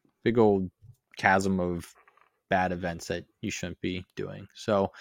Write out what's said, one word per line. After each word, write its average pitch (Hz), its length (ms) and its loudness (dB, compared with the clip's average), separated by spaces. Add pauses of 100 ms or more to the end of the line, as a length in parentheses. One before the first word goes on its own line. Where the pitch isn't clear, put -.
(240)
big 120 140 2
old 98 320 4 (460)
chasm 95 440 2
of 87 340 -4 (560)
bad 92 200 2
events 87 380 -6
that 87 160 -6 (160)
you 104 100 -6
shouldn't 87 300 -10
be 92 240 -6 (100)
doing. 98 400 -12
So 98 460 0